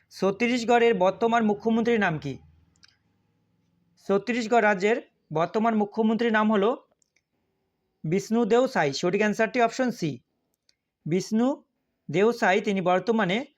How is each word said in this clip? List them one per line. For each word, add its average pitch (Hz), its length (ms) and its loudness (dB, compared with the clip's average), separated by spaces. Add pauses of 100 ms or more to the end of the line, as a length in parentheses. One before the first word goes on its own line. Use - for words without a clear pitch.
(180)
ছত্তিশগড়ের 233 760 2 (100)
বর্তমান 226 460 2
মুখ্যমন্ত্রীর 220 560 0
নাম 165 180 -2
কি? 135 100 -8 (1700)
ছত্তিশগড় 220 640 0
রাজ্যের 208 300 2 (360)
বর্তমান 214 480 0
মুখ্যমন্ত্রীর 220 560 0
নাম 214 140 2
হলো 208 180 2 (1300)
বিষ্ণু 196 420 -2
দেও 233 220 2
সাই। 160 260 0
সঠিক 180 300 -2
অ্যান্সারটি 214 380 -2
অপশন 233 300 0
সি, 156 200 -6 (920)
বিষ্ণু 202 420 -2 (640)
দেও 190 240 2
সাই। 202 280 0
তিনি 196 200 -2
বর্তমানে 185 560 0 (200)